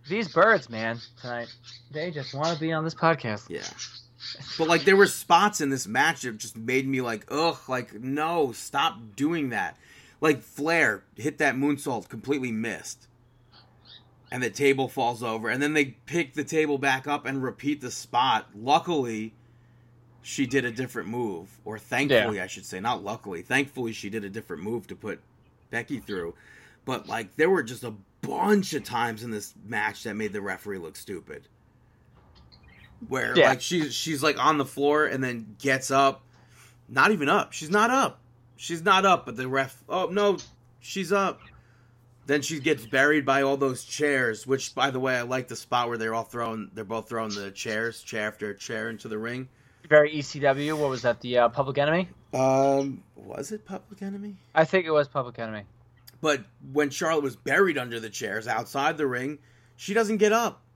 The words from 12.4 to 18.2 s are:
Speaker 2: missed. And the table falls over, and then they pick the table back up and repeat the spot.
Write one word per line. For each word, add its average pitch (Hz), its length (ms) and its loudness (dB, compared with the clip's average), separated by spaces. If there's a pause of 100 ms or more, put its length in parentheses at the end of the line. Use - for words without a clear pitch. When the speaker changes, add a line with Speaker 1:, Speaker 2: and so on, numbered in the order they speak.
Speaker 2:
missed. 110 540 -6 (1300)
And 127 120 -6
the 113 60 -2
table 135 360 4
falls 120 380 -2
over, 113 240 -4
and 123 120 0
then 147 120 2
they 151 140 2 (200)
pick 151 280 -4
the 147 100 -4
table 156 340 0
back 135 300 0
up 147 180 -4
and 135 160 -4
repeat 135 380 -4
the 123 100 -10
spot. 120 640 0